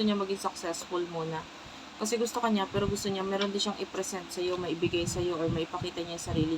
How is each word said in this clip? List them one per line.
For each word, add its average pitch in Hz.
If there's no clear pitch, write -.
niya 208
maging 196
successful 180
muna. 160
Kasi 220
gusto 233
ka 233
niya, 208
pero 202
gusto 202
niya, 190
meron 196
din 202
siyang 202
i-present 190
sa'yo, 180
maibigay 170
sa'yo, 175
or 165
maipakita 175
niya 170
yung -
sarili 160